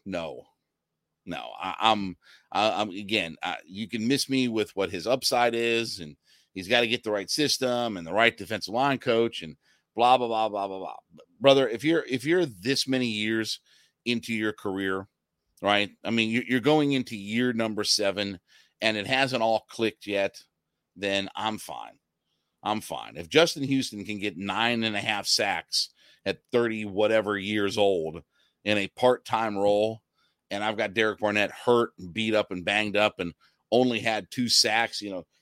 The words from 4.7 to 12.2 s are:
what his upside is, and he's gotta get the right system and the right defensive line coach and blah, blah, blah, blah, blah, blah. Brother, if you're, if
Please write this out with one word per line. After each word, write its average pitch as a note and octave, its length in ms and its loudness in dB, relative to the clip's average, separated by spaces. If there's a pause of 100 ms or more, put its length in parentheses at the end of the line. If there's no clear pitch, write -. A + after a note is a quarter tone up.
what F#2+ 140 -2
his F#2 180 -6
upside A#2+ 480 0
is, A#2 420 -2
and D#2 180 -12 (360)
he's F#2+ 160 -10
gotta A#2+ 180 4
get - 160 -4
the A2 80 -2
right G2+ 180 -2
system B2 680 0
and E2+ 100 -8
the D#2+ 60 -6
right A2+ 220 4
defensive G2 380 -8
line C3 260 0
coach A#2 440 0
and D#2 140 -14 (380)
blah, A#2+ 220 8
blah, B2 120 -2
blah, A2 200 0
blah, G2+ 200 -2
blah, F#2+ 100 -8
blah. D#2+ 160 -10 (460)
Brother, C3+ 280 6
if A2+ 140 -6
you're, D3+ 260 2
if A#2+ 160 -2